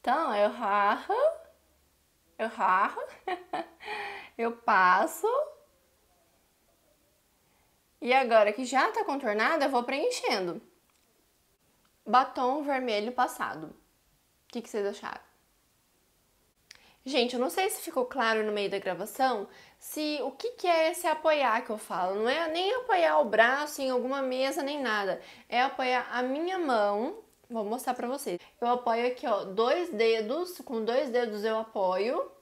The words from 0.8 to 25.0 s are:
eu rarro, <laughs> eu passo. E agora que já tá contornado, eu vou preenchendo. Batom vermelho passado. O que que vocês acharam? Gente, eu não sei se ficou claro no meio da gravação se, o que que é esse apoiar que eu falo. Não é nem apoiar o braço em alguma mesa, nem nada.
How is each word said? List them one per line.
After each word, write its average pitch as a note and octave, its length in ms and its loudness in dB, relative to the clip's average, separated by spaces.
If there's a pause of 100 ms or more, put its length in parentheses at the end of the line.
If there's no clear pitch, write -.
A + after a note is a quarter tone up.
eu A3+ 100 -2
rarro, G#3+ 540 2 (240)
<laughs> G4 1120 -10
eu A#3 140 -2
passo. G3 760 4 (2750)
E B3 140 -2
agora A3 400 6
que C4 100 -6
já C4+ 260 2
tá A4 140 -2
contornado, C4+ 580 0
eu C#4 80 2
vou B3 140 0
preenchendo. D4 800 -2 (1400)
Batom C4+ 560 2
vermelho B3 500 -2
passado. D#3+ 540 -4
O - 840 -20
que A#3 140 -10
que - 80 -16
vocês G3+ 160 -2
acharam? - 340 -8 (1800)
Gente, B3 300 0
eu A#3+ 60 -2
não C4+ 100 0
sei F#4+ 180 0
se - 140 -8
ficou C4 240 -4
claro A3+ 380 0
no G#3+ 80 -2
meio G3+ 180 -2
da G3 80 -4
gravação G3+ 680 -2 (280)
se, D4+ 460 -6
o C#4 80 -4
que A#4 220 -8
que F#4+ 160 -4
é E4 240 4
esse E4+ 160 -4
apoiar D4+ 540 2
que - 80 -12
eu G#3+ 60 -4
falo. F#3+ 460 -4
Não A3+ 60 0
é D#4+ 200 0
nem F4+ 280 -2
apoiar F4 420 2
o D4 60 4
braço B3+ 580 2
em C4 80 -2
alguma B3+ 320 -2
mesa, C4+ 400 -2
nem C#4+ 180 -4
nada. G3+ 400 -2 (280)